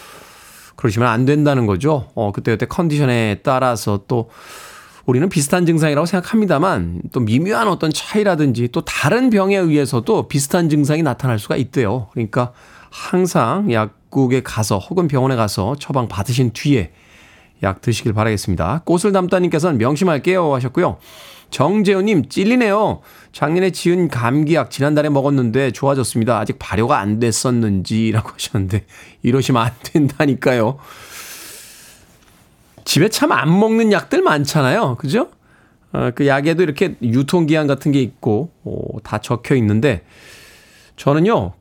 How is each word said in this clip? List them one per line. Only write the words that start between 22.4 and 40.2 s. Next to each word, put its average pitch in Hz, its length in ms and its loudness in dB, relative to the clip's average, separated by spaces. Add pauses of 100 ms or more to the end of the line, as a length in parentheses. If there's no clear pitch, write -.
작년에 175 380 0
지은 175 380 0
감기약 143 640 0
지난달에 147 380 0
먹었는데 135 600 2
좋아졌습니다. 123 720 0
아직 - 180 -4
발효가 117 400 0
안 104 220 0
됐었는지라고 110 1120 0
<laughs> - 0 -
하셨는데 98 520 -4 (360)
이러시면 127 400 2
안 117 100 -2 (120)
된다니까요. 135 960 0 (2000)
집에 170 240 2
참 294 220 -2
안 156 280 2
먹는 220 320 2
약들 262 300 0
많잖아요. 147 800 0
그죠? 208 300 -2 (600)
어, 123 220 -2
그 143 140 0
약에도 143 340 0
이렇게 165 400 -2
유통기한 147 640 2
같은 139 260 0
게 139 80 2
있고, 120 520 -2 (120)
어, - 400 -8
다 - 140 -6
적혀 120 380 -2
있는데 110 500 2 (920)